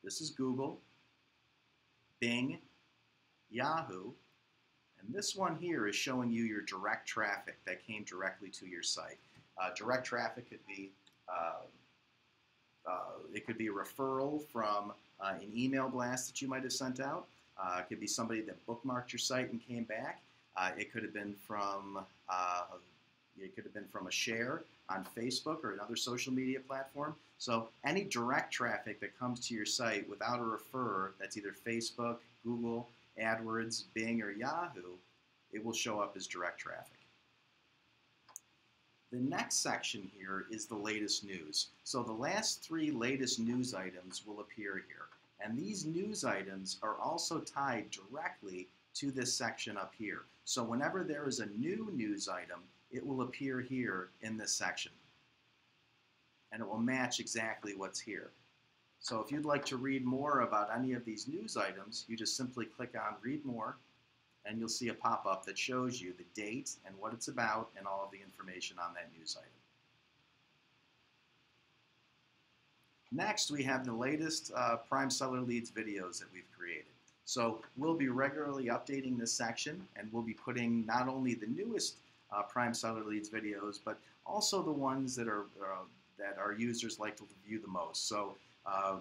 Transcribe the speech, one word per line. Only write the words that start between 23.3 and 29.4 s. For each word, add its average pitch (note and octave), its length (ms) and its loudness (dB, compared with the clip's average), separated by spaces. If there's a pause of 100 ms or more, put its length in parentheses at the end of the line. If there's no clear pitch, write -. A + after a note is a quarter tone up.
it F#2+ 160 -10
could - 80 -10
have - 100 -12
been G2+ 140 -8
from F#2+ 200 -6
a F2+ 40 -4
share B2 520 0 (260)
on F#2+ 180 -2 (100)
Facebook C3 460 0
or G#2+ 80 0
another G#2 240 -4
social B2 380 0
media C3 260 2
platform. C#3 560 -4 (220)
So A2+ 320 2 (160)
any F3 180 4
direct B2 480 2
traffic A2 480 0
that - 180 -6
comes B2 300 -2